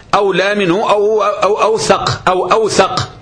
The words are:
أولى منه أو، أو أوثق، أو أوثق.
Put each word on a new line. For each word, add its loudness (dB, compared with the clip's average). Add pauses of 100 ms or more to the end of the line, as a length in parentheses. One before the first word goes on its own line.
(140)
أولى 0
منه 0
أو، 2
أو 0
أوثق، 0
أو 0
أوثق. 0 (140)